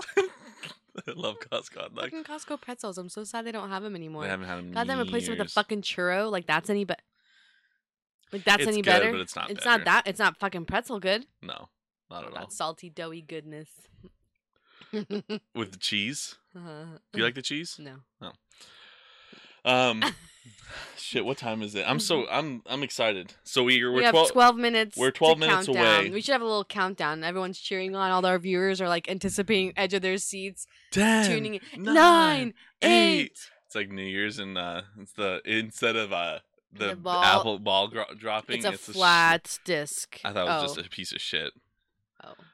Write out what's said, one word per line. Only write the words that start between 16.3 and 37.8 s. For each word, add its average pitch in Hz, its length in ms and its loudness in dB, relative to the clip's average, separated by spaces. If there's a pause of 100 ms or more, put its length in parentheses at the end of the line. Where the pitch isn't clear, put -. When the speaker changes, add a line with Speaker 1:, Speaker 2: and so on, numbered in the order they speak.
Speaker 2:
Uh-huh. 165 440 -18 (120)
Speaker 1:
Do 208 80 -4
you 113 60 2
like 123 80 -2
the 131 80 -10
cheese? 151 380 -8
Speaker 2:
No. 139 140 -18 (280)
Speaker 1:
No. 92 100 -14 (1300)
Um, 123 380 4 (480)
Speaker 2:
<laughs> - 460 -18
Speaker 1:
shit, - 280 -4
what 131 140 -2
time 110 240 -6
is 104 100 -8
it? 98 160 -4
I'm 131 100 0
so, 151 240 0
Speaker 2:
Mm-hmm. - 120 -8
Speaker 1:
I'm, 139 320 -4
I'm 135 160 -4
excited. 107 500 -2 (100)
So - 200 0
we, 123 200 6
we're 123 80 0
Speaker 2:
We 127 120 4
have 233 100 6
Speaker 1:
twel-, 160 140 8
Speaker 2:
twelve 240 280 8
minutes 233 400 0
Speaker 1:
we're 131 140 2
Speaker 2:
to - 80 -2
Speaker 1:
twelve 160 220 8
minutes 185 260 2
Speaker 2:
count 131 140 0
down. 110 220 6
Speaker 1:
away. 98 100 0
Speaker 2:
We 208 100 -4
should 277 120 0
have 240 100 2
a - 20 -4
little 214 200 0
countdown. 180 580 -2
Everyone's 185 360 -4
cheering 190 360 -6
on. 190 160 0
All 185 120 4
our 185 140 4
viewers 185 440 0
are, 185 60 0
like, 170 220 -2
anticipating 190 680 0
edge 190 180 0
of 185 80 0
their 190 160 -2
seats, 190 480 -10 (240)
Speaker 1:
Ten, 220 360 4
Speaker 2:
tuning 220 280 0
in. 190 60 -10 (220)
Speaker 1:
nine, 247 120 0
Speaker 2:
Nine, 311 580 8 (300)
Speaker 1:
eight. 330 380 6
Speaker 2:
eight. - 280 -8 (160)
Speaker 1:
It's - 100 -20
like 104 140 -2
New 95 140 -8
Year's 98 340 -2
and, 98 220 -6
uh, 87 240 -6 (160)
it's 101 140 -20
the, 95 300 -4
instead 110 520 -2
of, 107 180 -2
uh, 85 260 -4 (320)
the 101 180 -4
Speaker 2:
The 95 80 -4
ball. 180 260 0
Speaker 1:
apple 104 340 4
ball 101 300 2